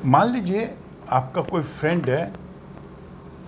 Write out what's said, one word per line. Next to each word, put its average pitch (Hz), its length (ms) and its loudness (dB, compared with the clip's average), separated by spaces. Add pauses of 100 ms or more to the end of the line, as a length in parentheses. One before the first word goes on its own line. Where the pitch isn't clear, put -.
मान 151 240 8
लीजिए 220 460 0 (340)
आपका 127 320 2
कोई 160 220 0
friend 160 460 0
है, 170 240 0 (1160)